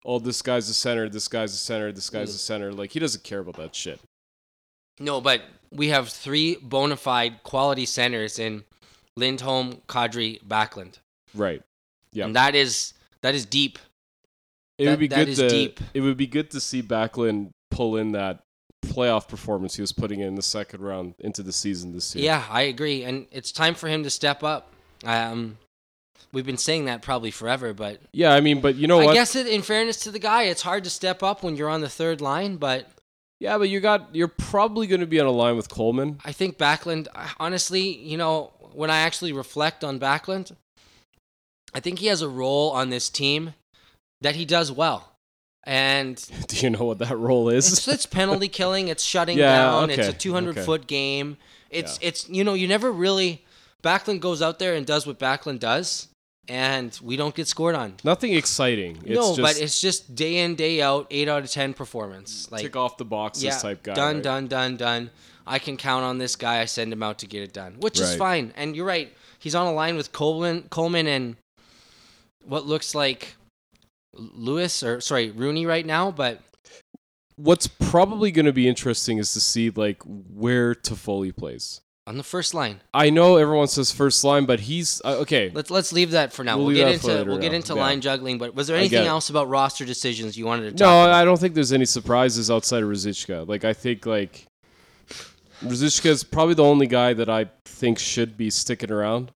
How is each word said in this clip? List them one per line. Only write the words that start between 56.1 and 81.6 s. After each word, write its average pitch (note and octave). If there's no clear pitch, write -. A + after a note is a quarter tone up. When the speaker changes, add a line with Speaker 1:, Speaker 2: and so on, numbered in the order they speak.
Speaker 2:
and B2+
we B2
don't D3
get D#3+
scored E3
on. G#2+
Speaker 1:
Nothing F#3
exciting. A#2
It's A3+
Speaker 2:
No, G3+
Speaker 1:
just B2+
Speaker 2:
but D3+
it's D3+
just F3+
day D#3+
in, E3+
day D#3
out, C#3
eight C#3+
out D3
of B2+
ten C#3
performance. G2+
Like, A2
Speaker 1:
tick C3+
off B2
the B2
boxes G#2+
Speaker 2:
yeah, C3+
Speaker 1:
type G#2
guy, G2+
Speaker 2:
done, D3
Speaker 1:
right? D3
Speaker 2:
done, C3+
done, B2+
done. A#2+
I C3
can C#3
count C3
on B2+
this B2+
guy. A#2
I A#2
send A2+
him A2
out G#2+
to G2+
get G2+
it F#2+
done, F#2+
which A3
is F3+
Speaker 1:
Right. F3
Speaker 2:
fine. E3+
And D3+
you're E3+
right. F3
He's D#3
on F3
a E3
line D#3+
with -
Coleman, E3
Coleman E3
and B2+
what C#3+
looks D3+
like C3+
Lewis, C#3
or, A#2+
sorry, A#2+
Rooney C#3+
right E3
now, E3+
but B2+
Speaker 1:
What's D#3+
probably G3+
gonna D#3
be B2+
interesting A#2
is G2+
to A2
see, A2+
like, G#2
where A2
Toffoli G2
plays. -